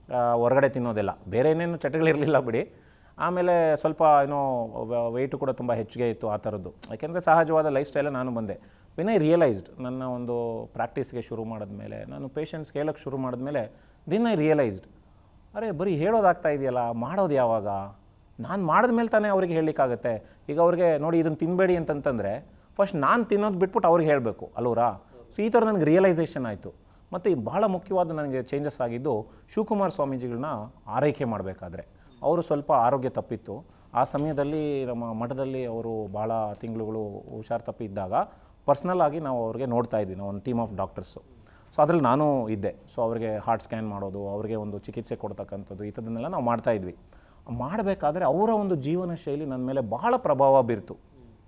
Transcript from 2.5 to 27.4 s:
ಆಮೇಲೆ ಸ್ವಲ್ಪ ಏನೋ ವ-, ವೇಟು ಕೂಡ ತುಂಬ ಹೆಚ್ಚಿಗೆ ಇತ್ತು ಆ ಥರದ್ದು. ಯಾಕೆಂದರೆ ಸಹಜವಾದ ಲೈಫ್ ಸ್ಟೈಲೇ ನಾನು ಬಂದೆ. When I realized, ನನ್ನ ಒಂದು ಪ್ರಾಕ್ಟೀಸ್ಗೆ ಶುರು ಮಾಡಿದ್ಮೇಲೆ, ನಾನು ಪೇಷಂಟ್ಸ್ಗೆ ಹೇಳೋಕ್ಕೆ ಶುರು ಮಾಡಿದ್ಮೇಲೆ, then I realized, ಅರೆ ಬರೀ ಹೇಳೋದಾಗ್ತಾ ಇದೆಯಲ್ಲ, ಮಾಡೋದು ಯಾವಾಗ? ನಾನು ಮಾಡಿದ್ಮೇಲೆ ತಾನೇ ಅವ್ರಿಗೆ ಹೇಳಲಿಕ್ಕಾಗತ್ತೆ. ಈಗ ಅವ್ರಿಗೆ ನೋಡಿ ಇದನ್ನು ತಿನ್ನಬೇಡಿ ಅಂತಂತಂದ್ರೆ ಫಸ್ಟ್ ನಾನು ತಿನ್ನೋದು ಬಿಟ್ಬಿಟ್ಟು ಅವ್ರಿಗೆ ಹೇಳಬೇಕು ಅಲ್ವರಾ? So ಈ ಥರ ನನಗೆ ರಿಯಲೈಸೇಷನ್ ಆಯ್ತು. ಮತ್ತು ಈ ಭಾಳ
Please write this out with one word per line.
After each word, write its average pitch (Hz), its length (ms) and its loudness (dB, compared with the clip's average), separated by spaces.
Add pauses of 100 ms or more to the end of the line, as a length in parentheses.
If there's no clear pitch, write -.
ಆಮೇಲೆ 175 540 2
ಸ್ವಲ್ಪ 156 280 0 (200)
ಏನೋ 139 420 -2
ವ-, 117 480 -4
ವೇಟು 131 240 -2
ಕೂಡ 135 120 -2
ತುಂಬ 123 240 -2
ಹೆಚ್ಚಿಗೆ 117 360 -2
ಇತ್ತು 110 200 -4
ಆ 104 80 -2
ಥರದ್ದು. 101 360 -8 (160)
ಯಾಕೆಂದರೆ 151 320 -6
ಸಹಜವಾದ 160 440 6
ಲೈಫ್ 147 220 2
ಸ್ಟೈಲೇ 147 220 0
ನಾನು 127 240 -4
ಬಂದೆ. 107 260 -6 (380)
When 208 200 2
I - 20 4
realized, 151 640 4
ನನ್ನ 127 220 -6
ಒಂದು 120 720 -4
ಪ್ರಾಕ್ಟೀಸ್ಗೆ 120 480 -4
ಶುರು 113 220 -8
ಮಾಡಿದ್ಮೇಲೆ, 107 640 -10
ನಾನು 139 240 -12
ಪೇಷಂಟ್ಸ್ಗೆ 151 500 -8
ಹೇಳೋಕ್ಕೆ 151 240 -4
ಶುರು 135 140 -6
ಮಾಡಿದ್ಮೇಲೆ, 127 540 -4 (380)
then 196 120 0
I 233 140 2
realized, 147 480 2 (720)
ಅರೆ 214 160 -4
ಬರೀ 175 260 -2
ಹೇಳೋದಾಗ್ತಾ 180 520 4
ಇದೆಯಲ್ಲ, 127 420 0
ಮಾಡೋದು 147 420 0
ಯಾವಾಗ? 113 340 2 (720)
ನಾನು 180 260 -4
ಮಾಡಿದ್ಮೇಲೆ 226 420 4
ತಾನೇ 214 200 2
ಅವ್ರಿಗೆ 185 260 2
ಹೇಳಲಿಕ್ಕಾಗತ್ತೆ. 131 840 0 (120)
ಈಗ 147 100 0
ಅವ್ರಿಗೆ 170 380 4
ನೋಡಿ 165 220 0
ಇದನ್ನು 160 180 0
ತಿನ್ನಬೇಡಿ 180 380 2
ಅಂತಂತಂದ್ರೆ 139 720 -2 (280)
ಫಸ್ಟ್ 196 200 0
ನಾನು 175 300 4
ತಿನ್ನೋದು 202 340 0
ಬಿಟ್ಬಿಟ್ಟು 185 300 2
ಅವ್ರಿಗೆ 165 200 6
ಹೇಳಬೇಕು 117 480 0
ಅಲ್ವರಾ? 117 440 0 (360)
So 208 60 -2
ಈ 226 60 0
ಥರ 226 140 4
ನನಗೆ 208 200 2
ರಿಯಲೈಸೇಷನ್ 160 640 4
ಆಯ್ತು. 101 280 -10 (400)
ಮತ್ತು 180 160 -2
ಈ 180 40 4
ಭಾಳ 156 300 -2